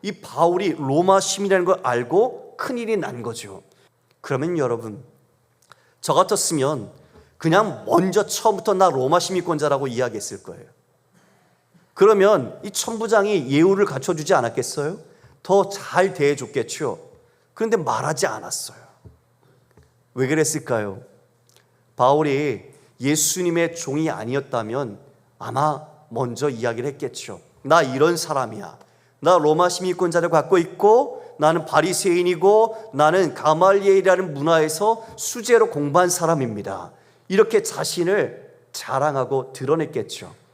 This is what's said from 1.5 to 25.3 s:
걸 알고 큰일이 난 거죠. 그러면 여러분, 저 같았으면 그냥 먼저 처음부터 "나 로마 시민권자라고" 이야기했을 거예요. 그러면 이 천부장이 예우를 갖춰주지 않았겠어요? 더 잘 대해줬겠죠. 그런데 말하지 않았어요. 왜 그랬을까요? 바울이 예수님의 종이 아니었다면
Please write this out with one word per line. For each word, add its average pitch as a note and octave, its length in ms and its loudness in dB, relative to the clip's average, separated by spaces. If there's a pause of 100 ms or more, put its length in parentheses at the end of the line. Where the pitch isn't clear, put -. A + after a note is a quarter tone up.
걸 F#3 180 2
알고 B2+ 720 0
큰일이 A#3 420 -4
난 A#2+ 240 -8
거죠. G#2 400 -12 (580)
그러면 D#3 380 -4
여러분, A2+ 440 -4 (960)
저 D3 140 -2
같았으면 D3 760 0 (480)
그냥 E3 480 0
먼저 F#3 400 2
처음부터 G#3 480 0
"나 F#3 160 4
로마 C3+ 280 2
시민권자라고" D3+ 680 -2
이야기했을 A2+ 540 -6
거예요. G#2 220 -20 (1300)
그러면 G3 680 4
이 G#2+ 80 -12
천부장이 G#3 800 0
예우를 F#3+ 340 4
갖춰주지 D3+ 480 -4
않았겠어요? C#3+ 680 -2 (440)
더 G3 280 2
잘 F#3+ 440 -2
대해줬겠죠. C3 840 -2 (560)
그런데 A3+ 220 0
말하지 C#3+ 500 -2
않았어요. - 520 -10 (1400)
왜 B2+ 120 -2
그랬을까요? C3+ 760 -2 (960)
바울이 C#3 760 0 (280)
예수님의 E3+ 760 0
종이 D3+ 340 -4
아니었다면 A#2 880 -6 (400)